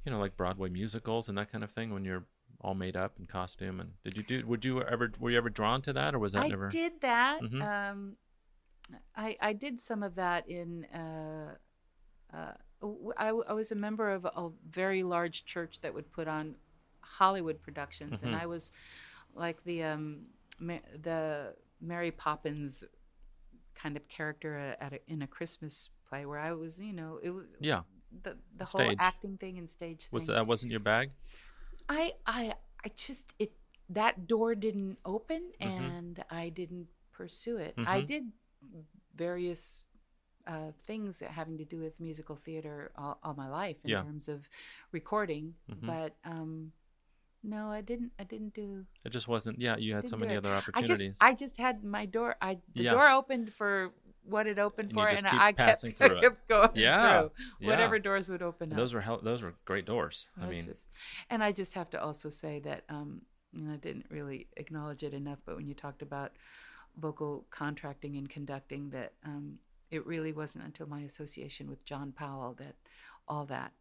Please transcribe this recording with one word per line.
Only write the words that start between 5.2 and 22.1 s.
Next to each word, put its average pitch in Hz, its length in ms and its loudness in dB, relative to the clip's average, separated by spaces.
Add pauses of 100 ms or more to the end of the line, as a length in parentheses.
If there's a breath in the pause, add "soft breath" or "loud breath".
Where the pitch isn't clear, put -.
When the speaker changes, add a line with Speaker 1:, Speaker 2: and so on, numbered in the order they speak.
Speaker 1:
you 120 60 8
ever 117 120 2
drawn 110 320 2
to 139 120 -4
that, 139 200 2
or 123 60 2
was 101 140 2
that 269 100 4
Speaker 2:
I 302 40 2
Speaker 1:
never? 196 200 0
Speaker 2:
did 330 320 0
that. 262 420 4
Speaker 1:
Mm-hmm. 139 200 -2
Speaker 2:
Um, 202 540 -4 (1000)
I, 214 240 -2
I 214 120 4
did 240 280 -4
some 208 240 -2
of 180 100 -4
that 175 340 2
in, 170 360 -6 (100)
uh, 156 600 -8 (760)
uh, 160 200 -8 (280)
w-, 208 360 -6
I, 220 100 2
w-, 226 220 2
I - 40 0
was 220 200 -2
a 214 40 -2
member 214 340 0
of 185 140 0
a 170 260 -2 (200)
very 190 320 2
large 175 420 0
church - 360 -6
that 160 120 -4
would - 200 -8
put 160 160 -4
on 156 260 -2 (460)
Hollywood 185 600 4
productions, - 640 -8
and 120 100 0
Speaker 1:
Mm-hmm. 165 100 0
Speaker 2:
I 170 40 -4
was, 170 240 -6 (640 loud breath)
like, 170 300 -4
the, 170 180 -2
um, 151 380 -4 (400)
Ma-, 170 180 -6 (240)
the 156 520 -2 (260)
Mary 170 320 -4